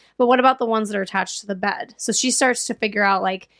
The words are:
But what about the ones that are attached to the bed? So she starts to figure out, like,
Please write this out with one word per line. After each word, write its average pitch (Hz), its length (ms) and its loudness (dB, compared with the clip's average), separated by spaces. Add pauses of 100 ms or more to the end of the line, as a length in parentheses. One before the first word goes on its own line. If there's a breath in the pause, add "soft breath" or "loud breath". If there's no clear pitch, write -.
(180 soft breath)
But 247 80 4
what 247 140 6
about 254 180 4
the 240 80 -2
ones 220 240 -2
that 208 80 -4
are 196 40 -2
attached 190 380 -4
to 208 60 -16
the 202 80 -6
bed? 190 420 -6
So - 160 -4
she 254 180 0
starts 247 360 0
to - 80 -6
figure 208 300 -2
out, 196 180 2
like, 190 260 -4 (120)